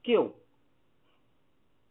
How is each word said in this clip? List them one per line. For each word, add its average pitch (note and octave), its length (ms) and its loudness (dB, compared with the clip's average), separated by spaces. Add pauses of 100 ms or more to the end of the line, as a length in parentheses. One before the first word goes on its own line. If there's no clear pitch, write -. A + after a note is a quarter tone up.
cube. F#3 300 0 (1600)